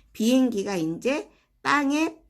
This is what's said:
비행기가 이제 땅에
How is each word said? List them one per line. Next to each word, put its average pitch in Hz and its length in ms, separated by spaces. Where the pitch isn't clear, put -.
비행기가 220 640
이제 175 560
땅에 294 540